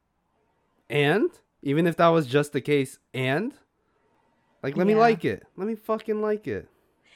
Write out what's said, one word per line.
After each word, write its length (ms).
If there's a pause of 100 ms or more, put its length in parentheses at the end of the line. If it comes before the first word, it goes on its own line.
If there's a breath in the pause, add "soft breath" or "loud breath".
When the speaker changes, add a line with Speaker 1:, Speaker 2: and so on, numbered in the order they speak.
(880)
Speaker 1:
And? 420 (320)
Even 240
if 100
that 120
was 180
just 260
the 80
case, 380 (160)
and? 400 (1080)
Like, 140
let 100
me 80
Speaker 2:
Yeah. 60
Speaker 1:
like 240
it. 220 (100)
Let 120
me 60
fucking 460
like 280
it." 200 (480 soft breath)